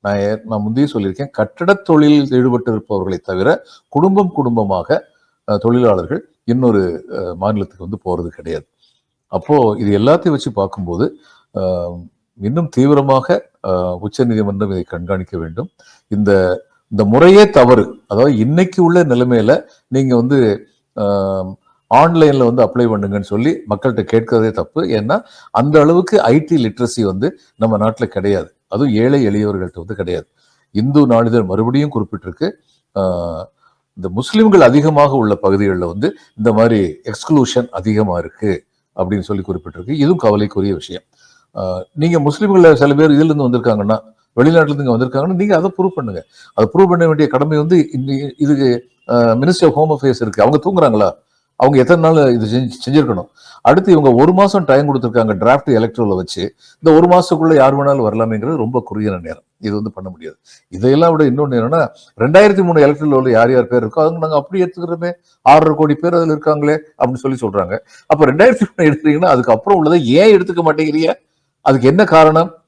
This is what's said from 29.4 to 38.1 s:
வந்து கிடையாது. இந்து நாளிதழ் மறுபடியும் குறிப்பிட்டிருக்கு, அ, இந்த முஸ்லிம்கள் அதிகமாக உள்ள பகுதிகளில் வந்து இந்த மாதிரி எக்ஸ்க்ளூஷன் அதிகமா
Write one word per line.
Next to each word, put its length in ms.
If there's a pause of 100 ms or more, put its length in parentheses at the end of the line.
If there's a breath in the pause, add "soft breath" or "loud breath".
வந்து 200
கிடையாது. 320 (440)
இந்து 360
நாளிதழ் 380
மறுபடியும் 480
குறிப்பிட்டிருக்கு, 580 (460)
அ, 60 (920)
இந்த 140
முஸ்லிம்கள் 520
அதிகமாக 520
உள்ள 220
பகுதிகளில் 520
வந்து 300 (200 soft breath)
இந்த 160
மாதிரி 520
எக்ஸ்க்ளூஷன் 680
அதிகமா 480